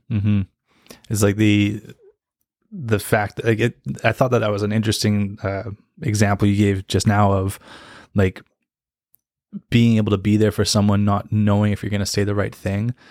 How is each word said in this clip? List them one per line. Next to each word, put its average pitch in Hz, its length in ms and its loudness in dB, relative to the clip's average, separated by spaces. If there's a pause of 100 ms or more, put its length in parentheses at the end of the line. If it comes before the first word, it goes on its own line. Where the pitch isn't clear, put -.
(100)
Mm-hmm. 104 300 0 (680)
It's 110 140 -2
like 101 140 2
the, 104 440 2 (920)
the 117 260 -2
fact 104 380 -2
that, - 100 -8
like, 110 140 2
it, 120 180 -2 (260)
I 113 80 2
thought 127 200 0
that 117 80 2
that 107 100 -2
was 101 120 -4
an 104 100 -2
interesting, 104 720 -2
uh, 98 280 -6 (320)
example 104 460 0
you 101 80 2
gave 101 300 0
just - 200 0
now 104 260 2
of, 98 260 -2 (560)
like, 98 280 0 (1300)
being 117 280 4
able 107 160 0
to 101 60 0
be 104 180 2
there 104 160 2
for 104 120 0
someone, 104 400 2
not 101 280 -2
knowing 104 400 2
if - 100 -6
you're 104 80 -6
gonna 101 160 -4
say - 160 -2
the 101 140 2
right 104 180 -4
thing, 104 400 -4 (160)